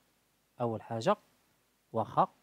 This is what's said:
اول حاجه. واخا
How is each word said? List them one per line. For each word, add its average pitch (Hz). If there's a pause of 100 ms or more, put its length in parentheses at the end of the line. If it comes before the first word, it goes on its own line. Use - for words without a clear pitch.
(600)
اول 113
حاجه. 120 (760)
واخا 117 (160)